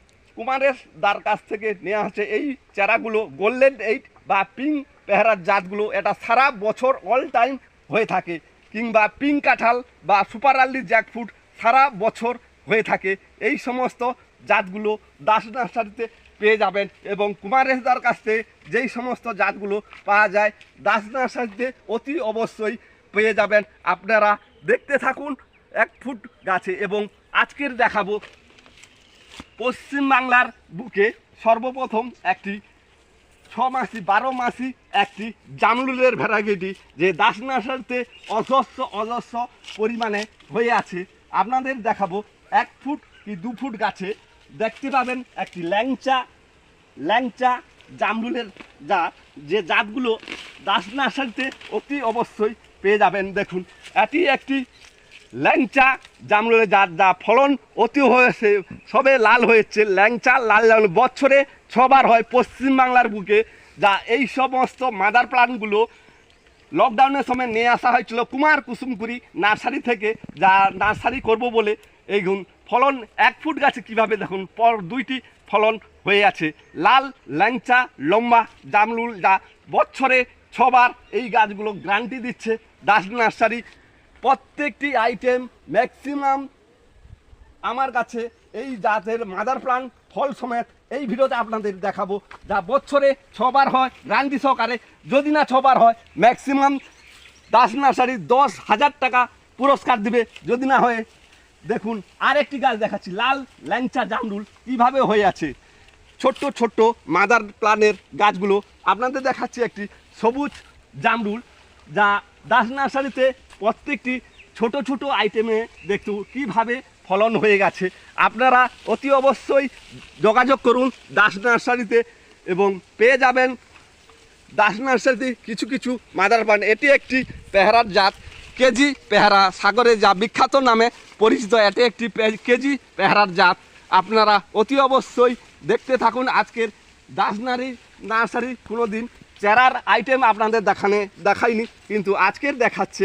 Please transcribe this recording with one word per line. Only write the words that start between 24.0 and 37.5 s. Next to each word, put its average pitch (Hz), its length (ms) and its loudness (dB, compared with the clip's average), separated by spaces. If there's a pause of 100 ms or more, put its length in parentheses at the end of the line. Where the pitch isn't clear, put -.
দেখতে 254 240 -2 (100)
থাকুন 277 280 -6 (500)
এক 240 80 -2 (100)
ফুট 240 200 -12 (280)
গাছে। 185 240 -4 (140)
এবং 202 140 -4 (420)
আজকের 277 300 -6 (100)
দেখাবো 208 320 -2 (1500)
পশ্চিমবাংলার 254 880 0 (300)
বুকে 202 280 0 (360)
সর্বপ্রথম 233 640 -2 (280)
একটি 196 220 -8 (1000)
ছ - 20 -20 (200)
মাসি, 226 240 -6 (120)
বারো 226 200 2 (100)
মাসি 247 280 -6 (340)
একটি 202 240 -6 (340)
জামরুলের 254 600 2
ভ্যারাইটি, 208 500 -2 (300)
যে 180 80 2 (120)
দাস 214 160 2 (120)
নার্সারিতে 254 500 -6 (400)